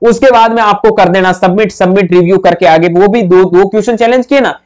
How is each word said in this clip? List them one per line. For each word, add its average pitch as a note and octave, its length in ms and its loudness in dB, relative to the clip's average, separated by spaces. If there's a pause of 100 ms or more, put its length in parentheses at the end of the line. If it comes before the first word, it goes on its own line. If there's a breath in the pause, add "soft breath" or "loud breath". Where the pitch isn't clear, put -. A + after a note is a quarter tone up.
उसके B3 280 2
बाद A3+ 220 2
में A3+ 100 -2
आपको G#3 300 0
कर F#3+ 160 0
देना F#3 240 0
submit, F#3 400 -2
submit F#3 400 -2
review F3+ 260 2
करके F3 280 0
आगे, E3 220 2
वो F3+ 200 2
भी A3+ 140 -2
दो, F#3 220 2
दो F#3 240 0
question G#3+ 280 -4
challenge A#3+ 300 -2
किए C#4 140 0
ना, F3+ 260 -4